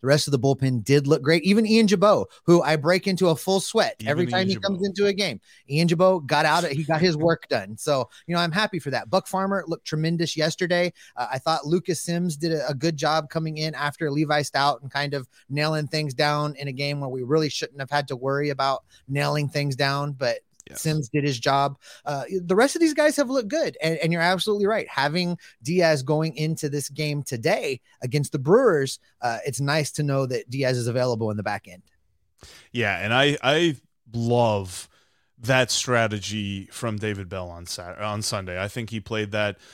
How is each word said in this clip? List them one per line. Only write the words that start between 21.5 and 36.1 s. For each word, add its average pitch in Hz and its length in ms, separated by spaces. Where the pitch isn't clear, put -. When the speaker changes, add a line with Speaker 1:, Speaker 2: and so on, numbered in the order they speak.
Speaker 1:
Uh, 143 180
the 180 120
rest 254 200
of 330 60
these 320 120
guys 302 240
have 269 120
looked 254 180
good, 190 340
and, 160 160
and 165 160
you're 170 80
absolutely 190 460
right. 214 200
Having 170 500
Diaz 160 400
going 156 320
into 156 340
this 143 200
game 147 340
today 139 580
against 135 300
the 147 80
Brewers, 156 600
uh, 117 240
it's 131 140
nice 147 320
to 156 120
know 135 240
that 123 220
Diaz 127 280
is 117 100
available 117 440
in 104 60
the 104 60
back 104 240
end. 90 160
Speaker 2:
Yeah, 104 280
and 107 140
I, 143 280
I 151 360
love 117 720
that 127 300
strategy 101 920